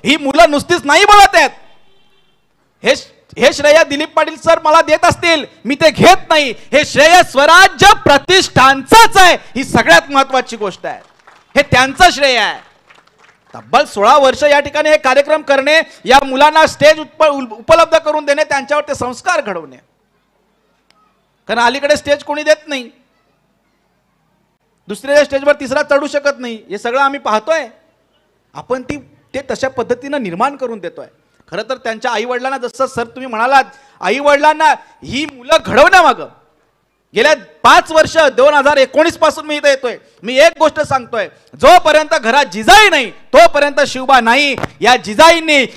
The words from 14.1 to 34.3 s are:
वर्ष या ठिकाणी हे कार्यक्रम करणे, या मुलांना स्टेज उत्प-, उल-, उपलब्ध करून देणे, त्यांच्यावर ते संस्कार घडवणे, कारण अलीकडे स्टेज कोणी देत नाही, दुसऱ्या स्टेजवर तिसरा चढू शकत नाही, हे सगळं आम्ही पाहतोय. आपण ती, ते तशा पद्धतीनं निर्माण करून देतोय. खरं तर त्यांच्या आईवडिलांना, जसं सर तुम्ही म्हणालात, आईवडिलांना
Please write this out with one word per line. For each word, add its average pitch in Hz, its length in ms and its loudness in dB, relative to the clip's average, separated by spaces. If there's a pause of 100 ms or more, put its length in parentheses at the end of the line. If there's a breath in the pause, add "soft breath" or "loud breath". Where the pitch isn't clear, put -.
वर्ष 262 260 0
या 285 160 2
ठिकाणी 294 300 -4
हे 302 80 4
कार्यक्रम 285 440 0
करणे, 285 400 0 (240 soft breath)
या 269 200 2
मुलांना 302 400 2
स्टेज 311 340 2
उत्प-, 311 260 -4
उल-, 277 260 -4
उपलब्ध 320 460 0
करून 302 280 -4
देणे, 285 180 -2
त्यांच्यावर 294 440 -6
ते 277 80 -8
संस्कार 269 460 -6
घडवणे, 165 340 -12 (1700)
कारण 220 120 -6
अलीकडे 277 380 -2
स्टेज 285 260 -4
कोणी 294 200 -8
देत 302 240 -2
नाही, 262 220 -10 (2000)
दुसऱ्या 285 380 -2
स्टेजवर 277 280 -2
तिसरा 285 280 -6
चढू 294 260 -2
शकत 285 320 -4
नाही, 233 300 -12
हे 185 80 -12
सगळं 240 240 -4
आम्ही 277 180 -2
पाहतोय. 240 480 -4 (840)
आपण 240 280 -8
ती, 254 160 -12 (360)
ते 262 60 -6 (120)
तशा 233 160 -6
पद्धतीनं 262 560 -8
निर्माण 208 320 -6
करून 233 240 -10
देतोय. 160 280 -16 (440)
खरं 190 180 -8
तर 262 80 -10
त्यांच्या 226 340 -8
आईवडिलांना, 247 460 -6
जसं 247 280 -8
सर 240 180 -8
तुम्ही 254 240 -16
म्हणालात, 254 360 0 (380 soft breath)
आईवडिलांना 285 720 0 (300 soft breath)